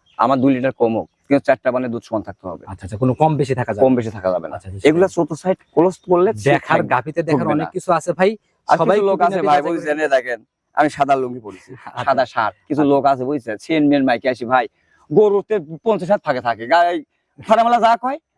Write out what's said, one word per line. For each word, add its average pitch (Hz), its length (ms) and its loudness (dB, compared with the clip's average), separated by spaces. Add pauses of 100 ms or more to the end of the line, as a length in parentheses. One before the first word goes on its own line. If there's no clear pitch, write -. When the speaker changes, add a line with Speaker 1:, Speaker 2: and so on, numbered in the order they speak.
(180)
Speaker 1:
আমার 127 220 2
দুই 135 140 4
লিটার 127 180 -2
কম 113 240 0
হোক, 87 140 -6 (180)
কিন্তু 139 160 2
চারটা 131 280 0
বানে 127 160 -4
দুধ 113 140 -8
সমান 107 200 -6
থাকতে - 260 -18
হবে।" 82 200 -12
Speaker 2:
আচ্ছা, 95 180 -14
আচ্ছা, 104 100 -10
কোনো 127 180 0
কম 156 220 2
বেশি 131 180 -2
থাকা 120 180 -4
যাবে 107 120 0
Speaker 1:
কম 131 80 4
Speaker 2:
না। 123 40 2
Speaker 1:
বেশি 113 140 -4
থাকা 92 200 -4
যাবে 85 180 -4
না। 73 80 -12
Speaker 2:
আচ্ছা, - 120 -18
আচ্ছা, 98 120 -14
সেটাই। 147 100 6
Speaker 1:
এগুলা 175 180 2
চতুর্থ 170 240 -4
সাইড 180 240 -4 (160)
ক্লোজ 175 260 2
করলে 180 320 2 (140)
Speaker 2:
দেখার 143 320 2
Speaker 1:
থাকবে, 165 120 -4
Speaker 2:
গাভীতে 147 340 -2
দেখার 151 180 0
Speaker 1:
ঠকবে 156 120 -2
Speaker 2:
অনেক 160 140 -4
Speaker 1:
না। - 40 -16
Speaker 2:
কিছু - 220 -8
আছে 165 200 -2
ভাই। 185 180 2 (380)
Speaker 1:
আর 160 100 4
Speaker 2:
সবাই 175 180 2
Speaker 1:
কিছু 202 100 0
লোক 190 140 0
আছে 175 40 4
Speaker 2:
খুঁটিনাটি 175 220 0
Speaker 1:
ভাই, 147 100 4
Speaker 2:
যাচাই 147 140 -2
Speaker 1:
বলছে, 151 160 -6
Speaker 2:
করে 151 120 -2
Speaker 1:
"জেনে 151 100 -2
দেখেন, 123 320 -2 (360)
আমি 151 140 2
সাদা 139 260 0
লুঙ্গি 127 240 -6
পরেছি।" 101 320 -18
Speaker 2:
আচ্ছা। 123 320 -12
Speaker 1:
সাদা 131 220 2
শার্ট। 110 280 -4 (120)
কিছু 151 180 -2
লোক 139 220 2
আছে 131 180 2
বুঝছেন, 127 320 -6
সিএনবি 147 400 0
এর 135 80 0
মাইকে 123 240 0
আসি, 123 160 -4
"ভাই, 123 220 0 (440)
গরুতে 202 440 2 (280)
পঞ্চাশ 180 280 -2
হাত 208 140 2
ফাঁকে 127 160 -2
থাকে, 117 260 -4
গায়ে 175 280 2 (440)
ফাটামালা 226 420 2
যা 226 160 4
কয়, 269 220 -6 (200)